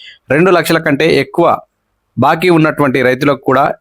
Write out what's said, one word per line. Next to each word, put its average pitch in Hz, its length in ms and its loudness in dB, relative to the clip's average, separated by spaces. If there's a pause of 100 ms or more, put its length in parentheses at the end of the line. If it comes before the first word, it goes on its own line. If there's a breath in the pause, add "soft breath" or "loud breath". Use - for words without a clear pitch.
(300 loud breath)
రెండు 170 220 2
లక్షల 165 280 0
కంటే 156 280 -2 (120)
ఎక్కువ 160 280 -2 (720)
బాకీ 160 320 0
ఉన్నటువంటి 151 540 0
రైతులకు 131 440 0
కూడా 135 160 2 (180)